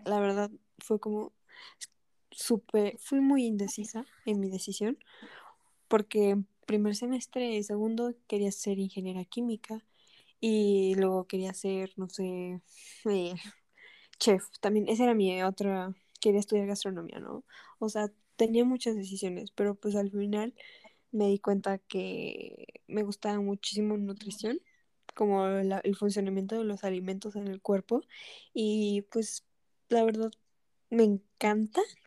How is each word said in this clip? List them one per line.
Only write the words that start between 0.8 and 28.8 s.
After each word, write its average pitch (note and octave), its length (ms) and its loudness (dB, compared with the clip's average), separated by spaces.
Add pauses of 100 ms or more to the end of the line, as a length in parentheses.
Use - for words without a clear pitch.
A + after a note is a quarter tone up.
como G#3+ 340 -6 (1000)
súper, G#3 680 0
fui C#4 220 0
muy C4+ 240 4
indecisa G#3+ 600 -4 (200)
en G#3 140 0
mi G3 100 -2
decisión, G3 480 -4 (880)
porque G#3 440 4
en G3+ 160 2 (180)
primer G#3 300 2
semestre, B3 640 -2
en G#3 60 0
segundo A3+ 520 -2 (120)
quería G3+ 240 0
ser G3 280 -2
ingeniera F#3 460 -4
química A3 600 -6 (540)
y G3+ 560 4
luego F#3 320 2
quería F#3 260 -4
ser, F#3+ 440 -4
no F#3 120 -6
sé, F3+ 520 -6 (480)
eh, F3+ 240 0 (840)
chef. F#3+ 260 4 (160)
También G#3+ 280 2
esa A3+ 160 2
era A#3+ 100 6
mi F#3 280 2
otra, F#3+ 500 -2 (280)
quería G3+ 180 6
estudiar G3+ 280 0
gastronomía, F#3+ 520 -6
¿no? - 260 -12 (340)
O A3 100 -2
sea, G#3 220 -2 (260)
tenía A3+ 280 4
muchas B3 300 0
decisiones, F#3+ 560 -6
pero G3+ 240 0
pues G#3 200 -2
al G3+ 160 0
final G#3 440 -2 (560)
me G#3 160 2
di G3+ 120 4
cuenta G3 400 0
que - 880 -8 (200)
me G#3+ 160 -2
gustaba G#3 380 -4
muchísimo G3+ 560 -2
nutrición, G#3 640 -6 (540)
como G3 320 2
la, G3 320 0
el G3 160 -2
funcionamiento G3 640 -2
de A3+ 80 -2
los G3+ 180 -4
alimentos F#3+ 520 -4
en G3+ 120 -6
el F#3+ 140 -8
cuerpo, G#3 400 0 (520)
y G#3 580 2